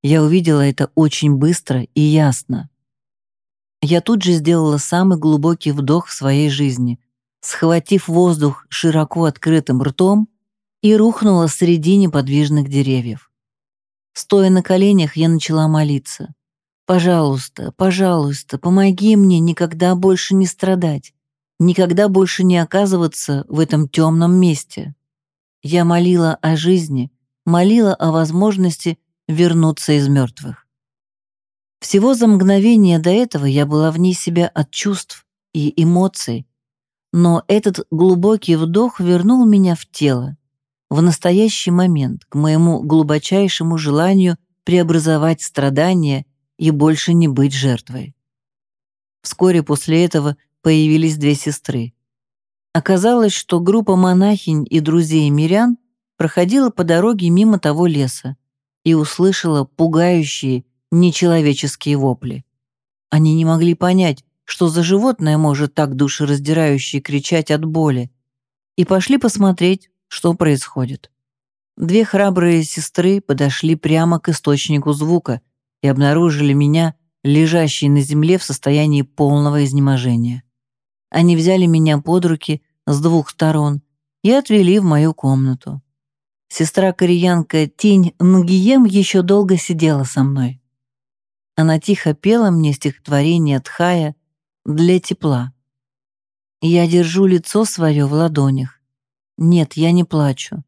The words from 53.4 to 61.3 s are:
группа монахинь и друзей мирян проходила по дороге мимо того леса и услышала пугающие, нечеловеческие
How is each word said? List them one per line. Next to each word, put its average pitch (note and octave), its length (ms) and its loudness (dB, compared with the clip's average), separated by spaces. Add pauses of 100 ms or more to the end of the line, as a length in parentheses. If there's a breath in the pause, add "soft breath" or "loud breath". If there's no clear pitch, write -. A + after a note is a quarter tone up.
группа G3+ 340 0
монахинь F#3 760 0
и D#3+ 120 0
друзей D#3 480 0
мирян F#3+ 480 0 (400)
проходила F#3+ 520 0
по F#3 140 -4
дороге F3 460 0
мимо G3+ 300 2
того D3+ 260 0
леса C3+ 500 -4 (480)
и E3 100 2
услышала D#3+ 720 0
пугающие, D#3+ 1040 -2 (260)
нечеловеческие D#3+ 1040 0